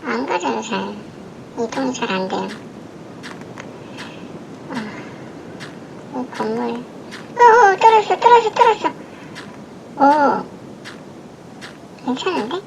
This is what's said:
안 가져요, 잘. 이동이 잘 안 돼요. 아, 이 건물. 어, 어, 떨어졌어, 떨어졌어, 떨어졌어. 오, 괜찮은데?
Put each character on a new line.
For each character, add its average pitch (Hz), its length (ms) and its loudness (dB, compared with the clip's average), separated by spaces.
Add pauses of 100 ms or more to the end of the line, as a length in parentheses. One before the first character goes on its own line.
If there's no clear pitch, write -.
안 247 220 -4
가져요, 277 360 -2
잘. 202 340 -6 (640)
이동이 254 340 -2
잘 233 180 -6
안 190 160 -2
돼요. 190 200 -4 (2250)
아, - 20 -10 (1500)
이 254 60 -6 (100)
건물. 240 480 -2 (560)
어, - 0 -
어, 453 380 10
떨어졌어, 440 420 6
떨어졌어, 466 360 8
떨어졌어. 466 340 4 (1080)
오, 269 40 6 (2000)
괜찮은데? 262 500 -4 (120)